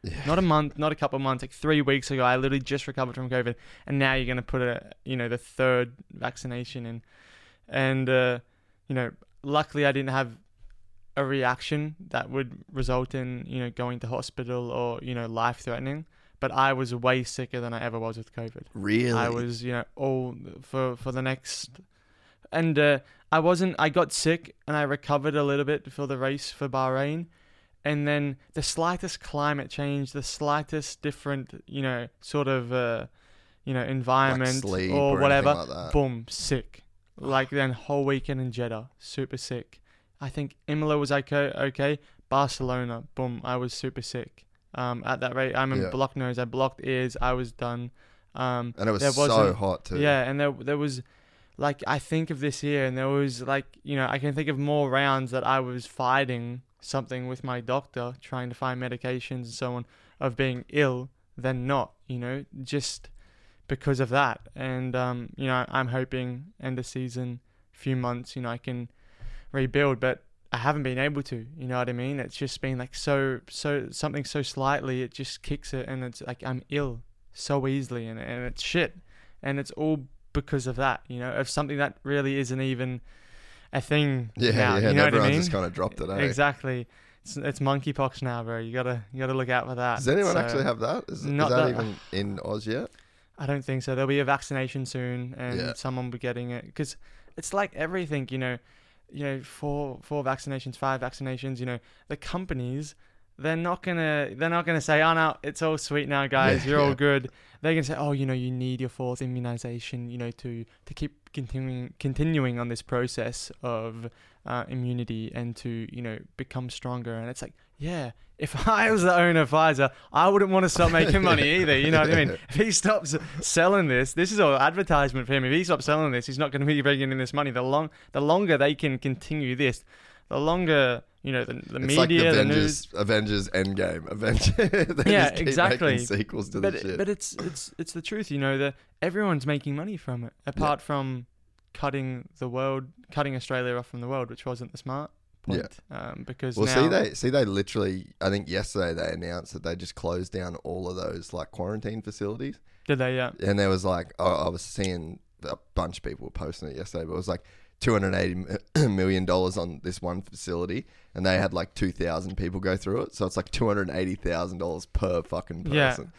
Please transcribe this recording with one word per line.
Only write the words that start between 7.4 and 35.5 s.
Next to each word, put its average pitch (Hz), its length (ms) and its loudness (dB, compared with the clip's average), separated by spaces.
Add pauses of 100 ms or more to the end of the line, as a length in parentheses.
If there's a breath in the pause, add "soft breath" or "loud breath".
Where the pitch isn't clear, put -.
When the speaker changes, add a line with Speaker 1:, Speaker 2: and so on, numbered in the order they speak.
Speaker 2:
And, 131 420 0
uh, 123 300 4 (480)
you 135 80 -4
know, 123 160 -2 (320)
luckily 147 420 2
I 139 60 6
didn't 135 180 -2
have 131 280 -2 (800)
a 139 80 2
reaction 135 680 0 (140)
that - 200 -4
would 131 420 -6
result 127 420 -2
in, 127 340 -6
you 127 120 -6
know, 123 100 -4
going 123 300 -6
to 117 80 -8
hospital 123 640 -6
or, 120 320 -2
you 127 100 -6
know, 117 140 -4
life-threatening. 120 800 -4 (340 soft breath)
But 135 140 -2
I 135 180 6
was 127 240 -2
way 127 300 2
sicker 127 340 -8
than 120 140 -6
I 113 100 -6
ever 113 160 -4
was 113 180 -6
with - 160 -16
covid. 117 300 -10 (100)
Speaker 1:
Really? 113 400 2
Speaker 2:
I 117 160 2
was, 120 320 -4
you 123 120 -4
know, 120 100 -4 (120)
all 131 400 -2 (260)
for, 127 340 -2
for 127 160 -6
the 127 100 -4
next, - 600 -6 (680 soft breath)
and, 160 280 2
uh, 147 200 6 (320 soft breath)
I 160 80 6
wasn't, 175 380 4
I 156 120 2
got 165 220 2
sick - 440 0 (100)
and 151 100 -2
I 147 80 0
recovered 143 520 0
a 147 80 4
little 143 220 2
bit 143 260 -2
for 143 160 -6
the 135 100 -4
race 135 340 -2
for 143 160 -6
Bahrain. 135 600 0 (580 soft breath)
And 147 220 0
then 143 300 0 (160 soft breath)
the 147 100 -4
slightest 175 560 -2
climate 147 500 -2
change, 143 440 -4
the 143 100 -6
slightest 147 760 -4
different, - 680 -6
you 139 140 -6
know, 127 260 -2 (140)
sort 143 260 -2
of, 127 260 0
uh, 120 320 0 (600 soft breath)
you 139 80 -4
know, 123 100 0
environment 131 840 2
Speaker 1:
Like 101 140 0
sleep 92 120 0
Speaker 2:
or 139 40 2
Speaker 1:
or 139 160 4
anything 139 100 2
Speaker 2:
whatever, 139 320 6